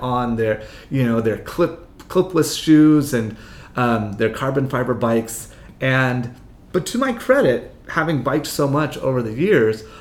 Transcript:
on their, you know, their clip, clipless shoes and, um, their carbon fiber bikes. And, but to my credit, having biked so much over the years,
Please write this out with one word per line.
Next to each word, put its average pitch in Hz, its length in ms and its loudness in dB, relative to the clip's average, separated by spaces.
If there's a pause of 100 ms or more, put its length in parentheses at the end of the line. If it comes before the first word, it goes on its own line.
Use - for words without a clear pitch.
on 123 360 -2
their, 110 260 0 (280)
you 135 120 0
know, 117 200 2
their 107 160 0
clip, - 480 -4 (220)
clipless 180 540 0
shoes 151 520 6
and, 110 200 -2 (400)
um, 113 400 0
their 110 140 0
carbon 131 400 -2
fiber 127 240 0
bikes. 113 580 -2 (300)
And, 127 540 0 (380)
but 170 140 0
to - 120 -6
my 262 160 0
credit, 226 600 0 (140)
having 156 340 -2
biked 143 260 -2
so 143 200 -2
much 143 300 -2
over 131 240 -2
the 110 100 -6
years, 123 520 2 (160)